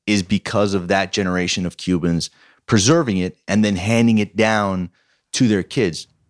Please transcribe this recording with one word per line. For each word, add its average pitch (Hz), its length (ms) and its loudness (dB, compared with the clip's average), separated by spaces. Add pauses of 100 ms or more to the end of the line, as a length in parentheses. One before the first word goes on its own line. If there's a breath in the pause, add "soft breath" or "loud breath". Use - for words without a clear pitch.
is 104 160 2
because 101 520 -2
of 90 160 -4
that 95 240 0
generation 90 520 -2
of 85 120 -8
Cubans 85 520 -2 (380 soft breath)
preserving 117 500 2
it 90 200 -4 (100)
and 107 160 2
then 101 140 0
handing 113 400 2
it 104 180 -2
down 101 540 0 (420)
to 127 160 2
their 101 160 2
kids. 92 420 -4 (240)